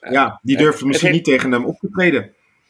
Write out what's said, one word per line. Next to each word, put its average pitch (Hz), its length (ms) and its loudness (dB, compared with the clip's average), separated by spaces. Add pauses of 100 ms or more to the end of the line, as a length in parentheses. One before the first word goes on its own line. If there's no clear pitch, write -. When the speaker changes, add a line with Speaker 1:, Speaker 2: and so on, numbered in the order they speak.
Speaker 1:
eh, - 120 -12
Speaker 2:
ja, 131 300 0
die 131 140 0
Speaker 1:
het, 147 80 4
Speaker 2:
durft 151 140 2
Speaker 1:
het 131 80 -6
Speaker 2:
misschien 151 260 2
Speaker 1:
heeft - 140 -2
Speaker 2:
niet 135 100 4
tegen 127 160 -2
hem 123 120 0
op 156 140 -6
te 190 120 -8
treden. 165 420 0 (380)